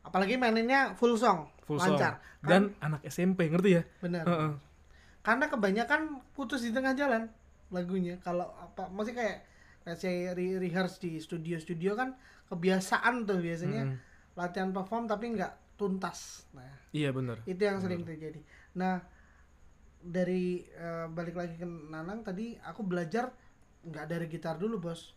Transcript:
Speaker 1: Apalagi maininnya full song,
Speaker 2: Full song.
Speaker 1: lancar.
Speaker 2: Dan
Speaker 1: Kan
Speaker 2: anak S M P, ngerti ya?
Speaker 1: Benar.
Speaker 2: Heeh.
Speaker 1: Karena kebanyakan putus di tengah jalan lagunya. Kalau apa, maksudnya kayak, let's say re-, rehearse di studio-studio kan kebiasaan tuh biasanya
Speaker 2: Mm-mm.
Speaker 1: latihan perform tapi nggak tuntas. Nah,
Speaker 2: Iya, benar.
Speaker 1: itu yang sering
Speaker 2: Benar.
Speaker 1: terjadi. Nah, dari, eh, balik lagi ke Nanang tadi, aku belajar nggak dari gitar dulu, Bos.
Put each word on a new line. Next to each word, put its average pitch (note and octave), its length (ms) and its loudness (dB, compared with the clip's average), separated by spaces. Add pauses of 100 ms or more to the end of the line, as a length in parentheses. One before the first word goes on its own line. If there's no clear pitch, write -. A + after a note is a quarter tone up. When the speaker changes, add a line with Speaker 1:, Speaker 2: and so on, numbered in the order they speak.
Speaker 1:
Apalagi G3 340 2
maininnya A#3+ 600 4
full A#3+ 180 6
song, G3+ 380 4 (100)
Speaker 2:
Full D3+ 140 -2
song. E3+ 160 6
Speaker 1:
lancar. D3 320 2 (160)
Speaker 2:
Dan G3 320 6
Speaker 1:
Kan - 160 -6
Speaker 2:
anak D3+ 160 -2
S - 160 -6
M F#3 160 4
P, F3 100 4
ngerti F3+ 240 6
ya? E3+ 120 8 (180)
Speaker 1:
Benar. F3 240 -2
Speaker 2:
Heeh. D#3 280 2 (680)
Speaker 1:
Karena A#3+ 260 4
kebanyakan A#3 540 2 (320)
putus C4 320 -4
di A#3 80 -2
tengah C4 240 2
jalan A#3 320 2 (400)
lagunya. F3+ 500 -2
Kalau F3 380 -2
apa, F3 320 -10
maksudnya A3 320 -4
kayak, G3 180 -2 (440)
let's E3+ 180 -8
say F3+ 280 -2
re-, F3+ 280 -2
rehearse F3+ 420 0
di E3 180 -6
studio-studio E3 760 -4
kan C4 240 -2 (300)
kebiasaan F#3+ 800 2
tuh G3 140 2
biasanya D#3+ 480 -2
Speaker 2:
Mm-mm. C3 140 -4 (340)
Speaker 1:
latihan F3+ 360 -2
perform F#3+ 360 -2
tapi A3+ 240 -2
nggak G#3 220 -2 (220)
tuntas. F#3+ 760 -4
Nah, C3 140 -20 (260)
Speaker 2:
Iya, D3 200 0
benar. B2 340 -2
Speaker 1:
itu F#3 140 -6
yang G3 200 2
sering F3+ 220 -2
Speaker 2:
Benar. E3 100 -8
Speaker 1:
terjadi. D3+ 300 -12 (340)
Nah, F#3 220 0 (1000)
dari, F3+ 680 0
eh, E3 400 -8
balik E3+ 300 -6
lagi F3 180 -6
ke E3 100 -10
Nanang E3 580 -8
tadi, G#3+ 360 -6
aku - 240 -14
belajar F3+ 460 0 (540)
nggak D#3 240 -10
dari E3+ 200 -4
gitar D#3+ 300 -6
dulu, G#3+ 260 -2
Bos. E3 340 -8